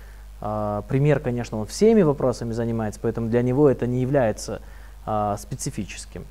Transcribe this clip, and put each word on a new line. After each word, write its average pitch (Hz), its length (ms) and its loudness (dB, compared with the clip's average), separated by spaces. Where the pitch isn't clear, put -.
А, 104 420 -2
премьер, 139 360 4
конечно, 120 380 -4
он 107 80 -4
всеми 214 380 6
вопросами 131 480 0
занимается, 113 500 -2
поэтому 117 280 -2
для 120 120 4
него 131 280 6
это 120 180 0
не 123 140 0
является, 123 600 0
а, 104 300 0
специфическим. - 920 -8